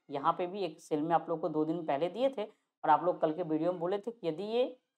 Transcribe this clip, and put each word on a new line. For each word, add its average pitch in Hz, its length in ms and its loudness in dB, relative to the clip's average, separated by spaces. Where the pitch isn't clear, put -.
यहाँ 143 240 2
पे 180 140 -2
भी 196 160 -4
एक 160 160 -6
सेल 156 220 -2
में 165 140 2
आप 160 140 2
लोग 160 120 -2
को 175 80 0
दो 156 160 0
दिन 160 200 -2
पहले 160 240 0
दिए 240 200 0
थे 208 140 -4
और - 460 -8
आप 151 140 6
लोग 175 180 2
कल 156 120 2
के 175 100 -4
वीडियो 160 280 0
में 180 80 -6
बोले 175 180 0
थे 226 140 -6
कि 170 160 -6
यदि 160 180 -4
ये 233 200 2